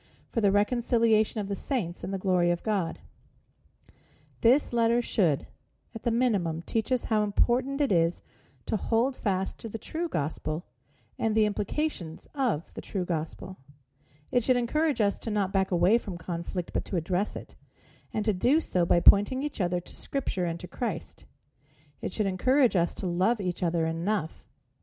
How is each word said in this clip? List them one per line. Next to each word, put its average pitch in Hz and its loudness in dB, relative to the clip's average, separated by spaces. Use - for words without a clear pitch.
for 220 0
the 196 4
reconciliation 220 2
of 196 -4
the 202 -2
saints 185 -4
and 190 -4
the 196 -4
glory 180 2
of 175 0
God. 180 -2
This 254 2
letter 233 2
should, 165 0
at 226 -10
the 233 0
minimum, 190 0
teach - -2
us 254 -2
how 214 0
important 247 2
it 262 2
is 170 2
to 220 0
hold 240 0
fast 190 -2
to 220 -8
the 214 -8
true 330 -4
gospel 156 -2
and 220 0
the 214 4
implications 202 -4
of 214 -2
the 185 -8
true 180 -4
gospel. 165 -4
It 240 2
should 247 2
encourage 285 0
us 202 2
to 220 -6
not 196 -2
back 190 2
away 202 4
from 185 -4
conflict, 170 -4
but - 0
to 196 -2
address 180 -2
it, - -10
and 214 0
to 208 4
do 247 2
so 180 0
by 175 4
pointing 214 4
each 294 -6
other 180 0
to - -12
Scripture - -2
and 165 -2
to - -8
Christ. - -6
It 190 -4
should 208 -2
encourage 240 2
us 175 2
to 202 -4
love 185 0
each 185 -4
other 165 0
enough, 165 -4